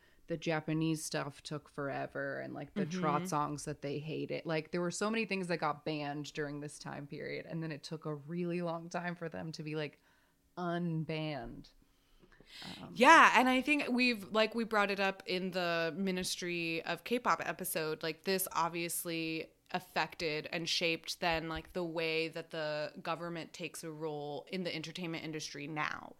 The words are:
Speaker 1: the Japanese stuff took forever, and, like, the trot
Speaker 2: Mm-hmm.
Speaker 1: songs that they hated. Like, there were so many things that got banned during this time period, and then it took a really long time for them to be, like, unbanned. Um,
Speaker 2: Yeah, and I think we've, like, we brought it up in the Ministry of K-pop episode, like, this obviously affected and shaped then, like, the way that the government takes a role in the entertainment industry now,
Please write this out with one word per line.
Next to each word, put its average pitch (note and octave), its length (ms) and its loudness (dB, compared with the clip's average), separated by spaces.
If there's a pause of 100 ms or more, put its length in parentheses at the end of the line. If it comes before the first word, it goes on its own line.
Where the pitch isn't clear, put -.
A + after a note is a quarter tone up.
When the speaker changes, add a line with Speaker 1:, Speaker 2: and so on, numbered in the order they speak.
(280)
Speaker 1:
the E3+ 100 -2
Japanese D#3+ 680 0
stuff C#3+ 380 -6
took - 260 -8
forever, C#3 680 -4
and, C3+ 160 -8
like, C#3+ 180 -10
the F#3+ 140 0
trot D#3 360 2
Speaker 2:
Mm-hmm. F3+ 40 -4
Speaker 1:
songs D3 400 0
that D3 160 -6
they D3 160 -4
hated. C#3+ 480 -4
Like, D#3+ 240 0
there F3+ 100 0
were F3 120 0
so G#3 180 0
many A3 160 2
things F#3+ 220 -2
that E3+ 100 2
got D3 260 0
banned D3 480 -4
during D3 280 -4
this D3 180 -10
time C#3+ 280 -10
period, C#3+ 400 -8
and E3 160 -4
then D#3+ 100 -4
it C#3 100 -8
took D#3 240 -10
a D3+ 80 -4
really E3+ 480 -2
long E3+ 260 -4
time F3 260 -4
for E3+ 140 -6
them D#3 240 -6
to D#3+ 100 -10
be, D3+ 120 -4
like, D3+ 240 -4 (580)
unbanned. D#3+ 1120 -2 (960)
Um, - 300 -12
Speaker 2:
Yeah, B3 420 12
and B3+ 120 8
I B3+ 120 6
think D4 300 2
we've, B3 420 4
like, A3 220 4
we A#3 100 0
brought G3+ 260 4
it G3 100 0
up F#3+ 260 2
in F#3 260 0
the E3+ 440 0
Ministry F3+ 880 0
of E3+ 200 -4
K-pop A#3 400 2
episode, D#3+ 580 -2
like, D#3+ 220 -4
this F#3+ 280 2
obviously E3 1000 -2 (220)
affected D#3+ 800 -2
and E3 160 -2
shaped - 520 0
then, E3 280 0
like, D#3+ 240 -6
the F3+ 120 -2
way D#3+ 440 0
that D#3+ 220 -8
the D3+ 420 -4 (100)
government E3+ 500 -6
takes - 320 -8
a E3 60 -8
role D3+ 600 -6
in F#3 140 -2
the C#3+ 100 -2
entertainment E3 500 -6
industry D3+ 440 -6
now, - 520 -4